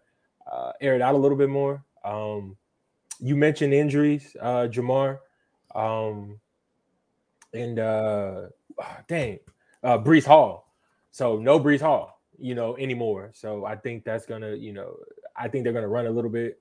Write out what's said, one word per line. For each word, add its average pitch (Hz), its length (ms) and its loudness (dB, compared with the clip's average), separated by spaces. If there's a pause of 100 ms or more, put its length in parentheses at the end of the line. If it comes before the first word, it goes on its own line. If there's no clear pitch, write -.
(520)
uh, 62 280 -8
air 135 160 2
it 123 60 2
out 135 140 4
a - 20 4
little 139 200 4
bit 139 120 4
more. 139 340 -2 (200)
Um, 104 520 -8 (640)
you 135 160 -2
mentioned 147 380 2
injuries, 147 640 2
uh, 123 300 -2
Jamar, 131 500 -2 (540)
um, 107 680 -6 (1120)
and, 117 260 -6
uh, 104 680 -2 (320)
ah, - 280 -12
dang, 135 320 -4 (440)
uh, 123 140 4
Breece 139 280 6
Hall. - 460 6 (400)
So 117 260 0
no 135 220 6
Breece 143 220 4
Hall, 147 400 0 (160)
you 123 180 -8
know, 120 220 -4
anymore. 113 560 -4
So 104 320 -10
I 107 100 -8
think 117 280 -12
that's 113 220 -6
gonna, 110 280 -10
you 107 200 -12
know, 90 240 -14 (380)
I 120 120 -8
think 127 160 -4
they're 117 100 0
gonna 113 140 -4
run 117 180 -2
a 113 60 -2
little 117 180 -2
bit. 117 320 -6